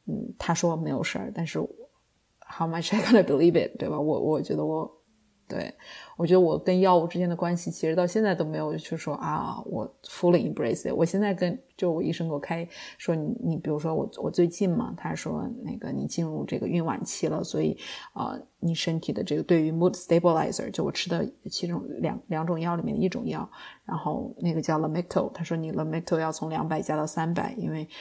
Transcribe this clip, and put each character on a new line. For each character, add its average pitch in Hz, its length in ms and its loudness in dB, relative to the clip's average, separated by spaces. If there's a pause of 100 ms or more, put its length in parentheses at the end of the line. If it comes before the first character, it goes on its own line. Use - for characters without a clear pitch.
嗯， - 300 -6
他 - 160 0
说 165 220 0
没 156 140 -4
有 139 120 -2
事 - 160 -4
儿， 190 160 -8
但 165 140 -4
是 - 100 -6 (840)
how - 260 -4
much 165 260 -2
I 208 80 4
gonna 208 220 8
believe 156 300 6
it， - 240 2
对 123 100 -4
吧？ 151 100 -2
我， 151 220 0
我 156 220 2
觉 156 160 -2
得 151 80 0
我 156 360 -4 (500)
对， - 220 -6 (420)
我 170 100 0
觉 170 80 4
得 185 60 10
我 156 180 6
跟 185 220 2
药 185 180 8
物 165 80 4
之 175 140 -2
间 180 80 2
的 175 80 0
关 175 200 0
系 175 140 -4
其 - 160 -4
实 160 80 4
到 180 140 4
现 214 160 2
在 196 100 4
都 165 120 0
没 156 120 -4
有 156 200 -2
去 156 180 -8
说， 156 200 -4
啊， 151 500 -2
我 - 360 -6
fully - 480 4
embrace - 400 0
it。 131 60 -2
我 - 80 4
现 190 160 2
在 208 140 2
跟， 180 260 0 (160)
就 180 160 0
我 165 100 0
医 156 80 0
生 165 200 -2
给 156 40 -4
我 143 60 0
开， 170 260 -4 (320)
说 - 160 -2
你， 156 300 -2
你 165 140 0
比 156 120 -4
如 147 80 0
说 160 160 -2
我， 151 160 -2 (140)
我 147 80 0
最 175 160 4
近 180 220 0
嘛， 180 260 0
他 165 180 -6
说 165 320 -4 (160)
那 - 140 -8
个 - 160 -8
你 135 160 -4
进 170 160 -2
入 156 220 -4
这 - 120 -4
个 - 80 -4
孕 165 200 0
晚 - 180 -4
期 - 240 -4
了， 156 160 -2
所 160 180 -2
以， 156 160 0 (360)
呃， - 280 -8 (200)
你 165 120 0
身 165 240 -2
体 - 140 -4
的 - 100 -2
这 165 140 0
个 160 80 2
对 165 180 6
于 160 120 2
mood 170 180 4
stabilizer， 170 800 2
就 - 140 -2
我 - 40 0
吃 - 200 -4
的 170 200 0 (200)
其 - 180 -4
中 170 160 -4 (160)
两， - 180 -2 (100)
两 160 200 -2
种 170 100 0
药 170 200 0
里 165 40 -2
面 147 140 -2
的 147 60 0
一 185 80 4
种 - 180 -4
药， - 220 -4 (340)
然 170 140 -4
后 - 420 -4
那 170 140 2
个 160 80 0
叫 156 180 2
Lamictal， 160 540 0
他 170 100 -8
说 165 140 -4
你 160 160 -6
Lamictal 160 440 -2
要 160 140 0
从 160 180 -4
两 156 160 -2
百 156 160 -2
加 156 140 -2
到 151 100 0
三 165 280 0
百， - 240 -2
因 160 120 -2
为 156 160 -4 (160)